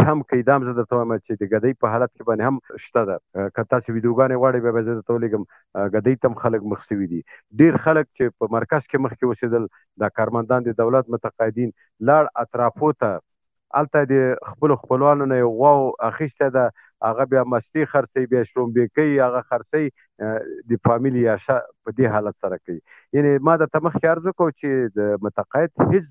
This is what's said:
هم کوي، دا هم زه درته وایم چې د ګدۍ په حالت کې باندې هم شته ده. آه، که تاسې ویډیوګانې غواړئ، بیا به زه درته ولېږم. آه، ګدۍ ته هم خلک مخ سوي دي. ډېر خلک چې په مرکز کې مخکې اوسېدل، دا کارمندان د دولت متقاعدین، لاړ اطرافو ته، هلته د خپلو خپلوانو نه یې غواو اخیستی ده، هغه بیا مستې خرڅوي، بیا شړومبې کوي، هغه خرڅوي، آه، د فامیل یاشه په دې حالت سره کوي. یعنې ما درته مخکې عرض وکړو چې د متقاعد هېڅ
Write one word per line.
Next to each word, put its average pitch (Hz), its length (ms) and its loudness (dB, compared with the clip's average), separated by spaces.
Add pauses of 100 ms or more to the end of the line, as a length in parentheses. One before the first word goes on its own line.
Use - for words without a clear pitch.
هم 151 220 2
کوي، 123 200 -2
دا 135 140 4
هم 131 80 -2
زه 123 80 -6
درته 120 240 -2
وایم 117 200 -2
چې - 240 -8
د 104 120 -6
ګدۍ 110 280 0
په 120 120 0
حالت 120 180 -2
کې - 180 -20
باندې 110 200 0
هم 135 120 -2 (240)
شته 117 200 -2
ده. 95 120 -4 (200)
آه، 98 120 -4
که 92 140 -6
تاسې 123 300 -2
ویډیوګانې 120 480 2
غواړئ، 127 240 2
بیا 117 120 0
به 113 60 0
زه 117 120 -4
درته 113 200 -4
ولېږم. 107 280 -2 (340)
آه، 101 120 -2
ګدۍ 107 320 0
ته 131 80 2
هم 113 60 -10
خلک 113 300 -2
مخ 104 200 -6
سوي 101 220 -4
دي. 85 140 -6 (360)
ډېر 147 200 6
خلک 156 300 2 (100)
چې 131 80 0 (160)
په 113 100 -2
مرکز 113 360 -2
کې 139 180 -2
مخکې 117 240 -4
اوسېدل، 117 360 -2 (360)
دا 104 80 0
کارمندان 113 540 -2
د 113 160 -4
دولت 117 320 2
متقاعدین، 113 600 -2 (300)
لاړ 143 240 4 (120)
اطرافو 120 560 -2
ته، 101 280 -2 (540)
هلته 147 300 2
د 135 100 0 (380)
خپلو 147 240 2
خپلوانو 143 480 2
نه 135 160 0
یې 120 40 4 (140)
غواو 139 420 4
اخیستی 127 500 -2
ده، 127 140 2 (400)
هغه 113 200 0
بیا 127 200 2
مستې 123 380 -2 (100)
خرڅوي، 127 400 0
بیا 123 160 4
شړومبې 117 380 0 (100)
کوي، 147 240 2
هغه 123 200 0 (100)
خرڅوي، 139 380 -2 (320)
آه، 110 200 -4 (300)
د 113 180 0
فامیل 123 280 0
یاشه 117 440 0 (240)
په 113 80 -10
دې 120 140 2 (100)
حالت 104 240 -4
سره 92 160 -4
کوي. 85 240 -10 (340)
یعنې 143 260 2
ما 160 160 4
درته 156 220 0
مخکې 160 260 -2
عرض 165 220 0
وکړو 175 240 -2 (100)
چې 147 80 -4 (280)
د 104 320 0
متقاعد 143 420 -2 (100)
هېڅ 185 300 2